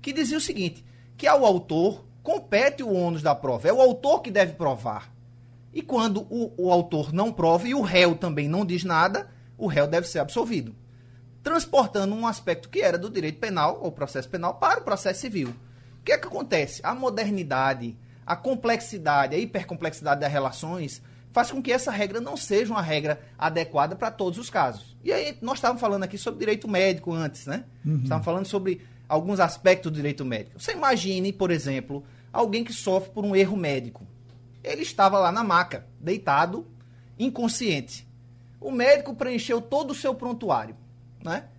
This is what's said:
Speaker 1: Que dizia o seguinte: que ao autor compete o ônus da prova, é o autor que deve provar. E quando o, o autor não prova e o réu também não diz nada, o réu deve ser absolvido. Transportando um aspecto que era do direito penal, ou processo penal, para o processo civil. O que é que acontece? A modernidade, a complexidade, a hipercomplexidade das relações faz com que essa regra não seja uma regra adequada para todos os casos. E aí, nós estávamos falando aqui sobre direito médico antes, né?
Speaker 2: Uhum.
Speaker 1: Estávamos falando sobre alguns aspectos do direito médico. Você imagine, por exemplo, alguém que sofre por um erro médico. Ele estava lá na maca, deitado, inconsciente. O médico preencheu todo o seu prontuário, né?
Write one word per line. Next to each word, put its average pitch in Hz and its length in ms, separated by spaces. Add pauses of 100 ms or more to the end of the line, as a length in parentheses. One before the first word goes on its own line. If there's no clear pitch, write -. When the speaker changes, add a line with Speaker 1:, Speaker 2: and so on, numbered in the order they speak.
Speaker 1:
Que 277 100
dizia 294 240
o 311 40
seguinte: - 440 (320)
que - 80
ao 285 180
autor 185 600 (160)
compete 285 640
o 220 100
ônus 170 300
da 151 100
prova, 131 340
é 190 60
o 254 80
autor 262 400
que - 80
deve 185 240
provar. 120 580 (640)
E 311 60
quando 226 480
o, 233 260
o 180 160
autor 170 400
não 196 220
prova 170 340
e 247 60
o 285 80
réu 180 320
também 156 340
não 175 160
diz 175 200
nada, 185 440 (300)
o - 80
réu 147 220
deve 170 200
ser 170 120
absolvido. 156 560 (680)
Transportando 247 720
um 226 140
aspecto 180 420
que - 100
era 185 160
do 180 140
direito 156 300
penal, 175 420
ou 170 100
processo 135 380
penal, 175 240
para - 280
o - 20
processo 190 380
civil. 190 280
O - 540
que 427 80
é 587 80
que - 80
acontece? - 560
A 202 100
modernidade, 170 1040 (260)
a - 120
complexidade, 190 1000
a 175 40
hipercomplexidade 160 840
das 147 100
relações 147 720 (300)
faz 240 180
com 269 100
que 262 120
essa 254 180
regra 208 320
não 269 160
seja 214 340
uma 208 120
regra 151 360 (160)
adequada 160 600
para 226 160
todos 185 260
os 233 140
casos. 123 520
E - 80
aí, 294 300
nós 254 160
estávamos 247 240
falando 202 220
aqui 190 160
sobre - 180
direito 214 300
médico 185 440
antes, 160 360
né? 147 160 (200)
Speaker 2:
Uhum. 151 200
Speaker 1:
Estávamos 131 220
falando 180 200
sobre 190 360 (280)
alguns 170 300
aspectos 180 520
do 156 40
direito 143 280
médico. 117 380
Você 440 120
imagine, 196 600
por 190 160
exemplo, 139 540 (280)
alguém 226 320
que 233 100
sofre 190 360
por 208 160
um 202 100
erro 196 220
médico. 135 480 (580)
Ele 147 180
estava 196 380
lá 175 120
na 220 120
maca, 175 420 (140)
deitado, 175 640 (540)
inconsciente. 226 880 (520)
O - 120
médico 269 420
preencheu 240 480
todo 277 300
o - 40
seu 262 200
prontuário, 185 600 (480)
né? 175 220 (140)